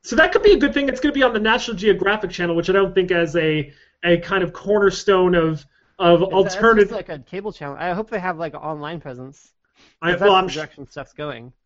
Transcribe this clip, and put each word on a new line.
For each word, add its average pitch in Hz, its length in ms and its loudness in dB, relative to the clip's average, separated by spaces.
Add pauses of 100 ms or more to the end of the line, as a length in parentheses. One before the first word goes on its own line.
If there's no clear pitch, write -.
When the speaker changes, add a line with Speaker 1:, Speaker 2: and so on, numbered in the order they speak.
Speaker 1:
So - 140 -8
that 320 160 4
could - 120 0
be 415 100 8
a 330 40 6
good 285 160 0
thing. 277 140 0
It's 254 120 -4
gonna 285 140 0
be 277 100 2
on 240 100 2
the 220 60 -2
National 220 380 -2
Geographic 190 540 0
Channel, 170 240 -4
which 170 140 -2
I 190 40 2
don't 190 220 0
think 185 160 0
as 165 240 0
a, 156 360 -2 (320)
a 170 160 4
kind 185 240 -2
of 175 100 -6
cornerstone 190 800 2
of, 160 300 0 (340)
of 170 220 6
Speaker 2:
It's, 185 100 0
it's - 20 -6 (220)
Speaker 1:
alternative. 214 340 4
Speaker 2:
just 233 60 -10
like 190 140 -10
a 156 100 -12
cable 196 320 -12
channel. 143 260 -12
I 175 140 -4
hope 214 180 -6
they 220 100 -6
have, 180 180 -6
like, 156 160 -8
an 147 80 -14
online 151 400 -10
presence. 131 500 -18 (500)
Speaker 1:
I, 165 120 0
Speaker 2:
'Cause 175 80 -4
Speaker 1:
well, 202 120 4
Speaker 2:
that's 185 60 4
Speaker 1:
I'm 185 80 0
Speaker 2:
the 175 40 -8
Speaker 1:
sh- 139 40 -10
Speaker 2:
direction 147 320 -12
stuff's - 260 -16
going. 127 380 -12 (140)